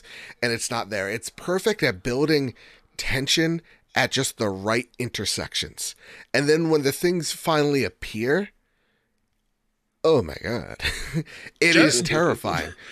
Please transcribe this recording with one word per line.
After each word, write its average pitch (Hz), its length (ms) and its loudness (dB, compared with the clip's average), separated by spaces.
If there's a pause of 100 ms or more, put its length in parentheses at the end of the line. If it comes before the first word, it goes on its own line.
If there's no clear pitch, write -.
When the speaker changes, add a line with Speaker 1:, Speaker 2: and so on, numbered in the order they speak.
(420)
Speaker 1:
and 120 100 2
it's 113 180 -4
not 117 180 -4
there. 98 220 -4
It's 117 180 -8
perfect 185 540 -2
at 110 200 0
building 139 520 0 (420)
tension 165 640 0 (340)
at 127 160 2
just - 280 -2
the 110 100 0
right 104 400 -2 (100)
intersections. - 960 -6 (380)
And 143 160 2
then 160 220 4
when 156 120 4
the 131 100 2
things 175 400 0
finally 147 520 2
appear, 127 640 -2 (1500)
oh 160 200 4
my 78 200 -8
God. 87 400 -6
<laughs> - 40 -2 (760)
It 170 140 6
Speaker 2:
Just 156 220 6
Speaker 1:
is 120 60 0
terrifying 110 680 0 (200)